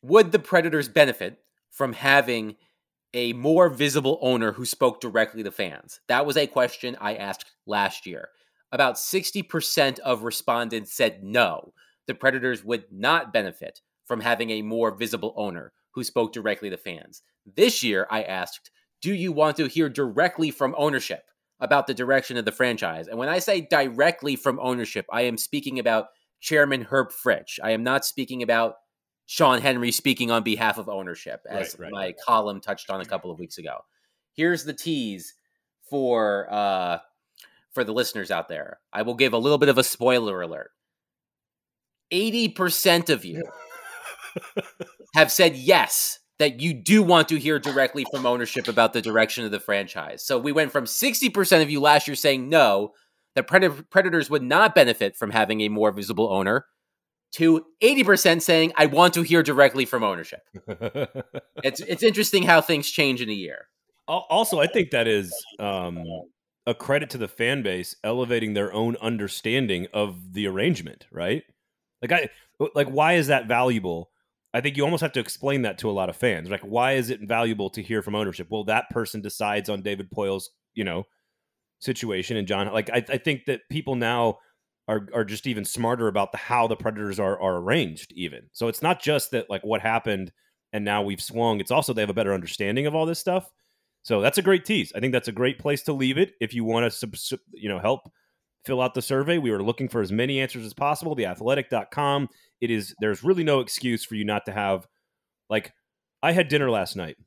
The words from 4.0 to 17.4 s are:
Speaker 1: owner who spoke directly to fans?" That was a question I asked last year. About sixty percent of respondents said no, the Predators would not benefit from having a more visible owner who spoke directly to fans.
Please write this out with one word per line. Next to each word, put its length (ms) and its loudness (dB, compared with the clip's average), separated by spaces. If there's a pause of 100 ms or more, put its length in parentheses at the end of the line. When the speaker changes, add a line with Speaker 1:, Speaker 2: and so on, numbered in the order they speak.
Speaker 1:
owner 300 2
who 140 -8
spoke 360 0
directly 420 0
to 80 -8
fans?" 560 -10
That 180 2
was 120 0
a 80 2
question 560 -2
I 140 -6
asked 360 -12 (140)
last 400 -2
year. 240 -14 (420)
About 280 2
sixty 440 -4
percent 560 0
of 240 -2
respondents 680 -4
said 300 -2
no, 500 -2 (340)
the 80 -6
Predators 500 -2
would 260 -4
not 400 0
benefit 500 -4 (240)
from 140 -6
having 300 -2
a 140 -4
more 300 -2
visible 440 -6
owner 340 -8 (200)
who 120 -8
spoke 300 -2
directly 360 -4
to 80 -8
fans. 440 -16 (240)